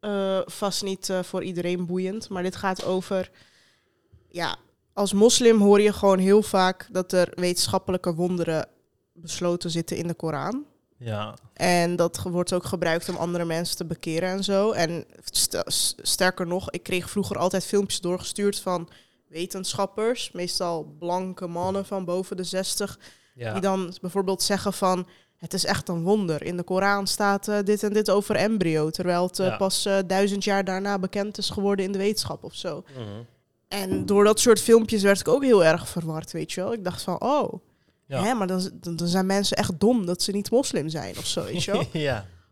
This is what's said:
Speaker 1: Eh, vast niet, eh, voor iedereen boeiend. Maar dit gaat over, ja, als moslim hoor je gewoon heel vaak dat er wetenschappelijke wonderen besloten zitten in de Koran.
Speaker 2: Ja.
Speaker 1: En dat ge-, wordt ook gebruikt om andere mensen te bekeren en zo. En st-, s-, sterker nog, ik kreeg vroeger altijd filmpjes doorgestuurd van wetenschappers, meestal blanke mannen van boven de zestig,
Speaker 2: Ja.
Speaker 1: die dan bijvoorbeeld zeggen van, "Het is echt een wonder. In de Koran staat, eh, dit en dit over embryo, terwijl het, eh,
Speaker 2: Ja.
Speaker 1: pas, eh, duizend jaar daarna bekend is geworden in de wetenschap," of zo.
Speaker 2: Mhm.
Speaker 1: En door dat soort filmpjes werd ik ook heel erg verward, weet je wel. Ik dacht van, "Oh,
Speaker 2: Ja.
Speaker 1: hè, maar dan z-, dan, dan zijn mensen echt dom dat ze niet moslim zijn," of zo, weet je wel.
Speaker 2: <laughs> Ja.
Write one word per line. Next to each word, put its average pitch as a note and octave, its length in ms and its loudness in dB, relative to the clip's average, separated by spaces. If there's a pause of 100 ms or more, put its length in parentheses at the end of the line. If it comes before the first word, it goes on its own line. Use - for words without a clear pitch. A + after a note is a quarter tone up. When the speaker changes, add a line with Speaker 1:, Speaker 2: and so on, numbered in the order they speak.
Speaker 1:
Eh, G3 440 0
vast - 380 -4
niet, F#3+ 280 -6
eh, F#3 120 -2
voor F#3 220 -6
iedereen F3 420 -4
boeiend. F#3 420 -4
Maar F#3 140 -6
dit F#3 140 -4
gaat F#3 280 -4
over, F#3 460 -2 (960)
ja, D#3+ 280 -4 (360)
als G3+ 200 0
moslim A3+ 480 8
hoor G3+ 200 8
je G#3 120 6
gewoon G3 260 4
heel G3 240 6
vaak F#3 500 0
dat F#3 200 -2
er F3+ 220 4
wetenschappelijke F3+ 800 0
wonderen E3+ 520 0 (460)
besloten F3 580 -4
zitten E3 260 -2
in E3+ 100 -4
de E3+ 80 -4
Koran. E3 500 -4 (320)
Speaker 2:
Ja. G#2+ 380 -6 (180)
Speaker 1:
En F3 440 2
dat E3+ 220 0
ge-, F3+ 120 -6
wordt F3 220 -2
ook F3+ 120 0
gebruikt E3+ 440 -2
om F3+ 80 -4
andere F3 280 -2
mensen E3 320 -4
te F3 80 -8
bekeren E3 440 -4
en F#3+ 160 -4
zo. G3+ 280 2
En E3 320 -2 (200)
st-, - 400 0
s-, - 380 -2
sterker F3+ 440 0
nog, F3+ 240 -4
ik F3 120 -8
kreeg F3+ 280 -4
vroeger G3 280 -2
altijd F#3 260 0
filmpjes G3+ 360 0
doorgestuurd F3+ 600 -4
van F3 280 -4 (400)
wetenschappers, G3 1040 -4
meestal E3+ 680 -4
blanke F3+ 480 -4
mannen F#3 400 -4
van F#3+ 180 -6
boven F3+ 320 -4
de F#3 80 -6
zestig, F#3+ 540 -4 (360)
Speaker 2:
Ja. A#2 180 -6
Speaker 1:
die F#3 100 -2
dan F#3+ 380 -2
bijvoorbeeld F#3 420 -2
zeggen G3+ 300 0
van, F#3 360 0 (280)
"Het - 180 -12
is F#3+ 100 -2
echt - 240 -2
een E3+ 140 -4
wonder. F3 400 0
In F3 140 -6
de F3 60 -4
Koran G3 440 0
staat, G3+ 420 0
eh, G#3 160 0
dit G#3 180 2
en G#3 100 -2
dit G#3 180 2
over G3+ 260 2
embryo, E3 540 2
terwijl F3 360 0
het, - 120 -6
eh, F#3+ 80 0
Speaker 2:
Ja. F#3 100 -2
Speaker 1:
pas, - 300 0
eh, G3 200 2
duizend G3 380 0
jaar G3 200 2
daarna F#3+ 340 -2
bekend G3+ 400 -4
is G#3 120 -4
geworden G3+ 340 0
in F#3+ 80 -2
de G3 60 -2
wetenschap," G3+ 460 -2
of - 100 -12
zo. D#3+ 300 -8 (120)
Speaker 2:
Mhm. B2 60 -10 (680)
Speaker 1:
En F#3+ 380 -2
door G3+ 180 6
dat G#3+ 160 6
soort A3 200 6
filmpjes A3+ 420 6
werd G3 180 4
ik - 80 -4
ook C#4 160 4
heel G#3 200 8
erg E3 240 4
verward, D#3+ 440 -6
weet D#3+ 200 -6
je - 80 -6
wel. G#3 120 -4
Ik G#3+ 120 -6
dacht - 180 -6
van, F3+ 180 -4
"Oh, C4+ 420 0 (440)
Speaker 2:
Ja. C#3 160 -2
Speaker 1:
hè, A#3 120 2
maar G#3 120 0
dan F#3 140 0
z-, F#3+ 120 -4
dan, E3+ 240 -8
dan F3 120 -2
zijn F#3 180 4
mensen G3 300 2
echt - 240 -2
dom A3 260 4
dat F3+ 160 -2
ze G3+ 100 -2
niet G3+ 180 -2
moslim A3+ 380 0
zijn," D3+ 300 -8
of - 80 -8
zo, - 180 -4
weet C#3+ 200 -4
je G3 80 -4
wel. - 160 0
Speaker 2:
<laughs> - 40 -16
Ja. C3 340 -2 (240)